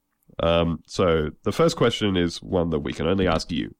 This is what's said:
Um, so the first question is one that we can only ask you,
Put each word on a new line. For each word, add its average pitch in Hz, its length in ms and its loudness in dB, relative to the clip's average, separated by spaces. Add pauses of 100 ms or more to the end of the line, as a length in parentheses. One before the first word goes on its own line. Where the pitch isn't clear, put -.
(400)
Um, 82 460 0
so 80 440 0 (140)
the 101 80 -2
first 165 240 2
question 110 400 0
is 87 260 -2
one 85 280 -2
that 76 100 0
we 71 120 -6
can 73 140 -4
only 92 220 2
ask 82 240 -2
you, 53 260 -6